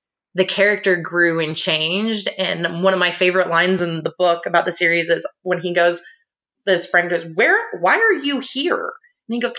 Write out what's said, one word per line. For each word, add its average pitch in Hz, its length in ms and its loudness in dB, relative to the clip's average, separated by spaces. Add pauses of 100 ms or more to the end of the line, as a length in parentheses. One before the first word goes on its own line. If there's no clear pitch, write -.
(340)
the 180 100 2
character 196 520 2
grew 170 440 0
and 160 160 -4
changed. 190 800 -2
And 175 460 -2
one 190 100 4
of 185 80 0
my 175 100 2
favorite 180 380 2
lines 175 320 2
in 170 220 -4
the 160 160 -4
book 175 260 2
about 175 220 0
the 175 60 0
series 170 360 0
is 165 180 0 (140)
when 180 200 -2
he 175 120 -4
goes, 175 300 2 (640)
this 175 200 2
friend 175 220 -2
goes, 170 160 -2
"Where, 214 320 2 (240)
why 196 160 2
are 440 160 2
you 277 280 -2
here?" - 520 -4 (360)
And 226 60 -4
he 240 60 -4
goes, 226 180 -4